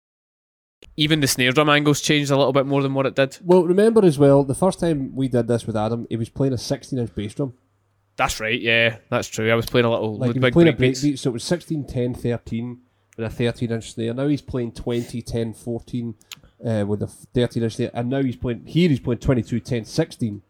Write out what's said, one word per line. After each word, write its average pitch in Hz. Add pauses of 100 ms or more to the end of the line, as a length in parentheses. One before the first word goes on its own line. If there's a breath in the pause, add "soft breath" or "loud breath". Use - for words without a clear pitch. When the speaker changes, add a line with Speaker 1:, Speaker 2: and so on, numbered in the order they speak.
(960)
Speaker 1:
even 151
the 135
snare 127
drum 151
angles 147
changed 147
a 139
little 135
bit 135
more 139
than 135
what 135
it -
did. 135
Speaker 2:
Well, 180
remember 208
as 143
well, 139
the 135
first 185
time 151
we 135
did 120
this 117
with 110
Adam, 113
he 113
was 113
playing 135
a 120
sixteen -
inch 117
bass 107
drum. 139 (600)
Speaker 1:
That's 135
right, 110
yeah, 117 (140)
that's 120
true. 113
I 113
was 117
playing 123
a 113
little 107
Speaker 2:
Like, 123
he 135
was 127
Speaker 1:
Ludwig 127
Speaker 2:
playing 170
a 143
Speaker 1:
breakbeats. 127
Speaker 2:
breakbeat, 143
so 135
it -
was 117
sixteen, 160
ten, 123
thirteen 120 (360)
with 113
a 107
thirteen 117
inch 113
snare. 117
Now 135
he's 143
playing 120
twenty, 117
ten, 117
fourteen, 120 (500 loud breath)
uh, 107
with 104
a 101
thirteen -
inch 113
snare, 117
and 120
now 139
he's 123
playing, 123
here 175
he's 135
playing 120
twenty-two, 131
ten, 117
sixteen. 110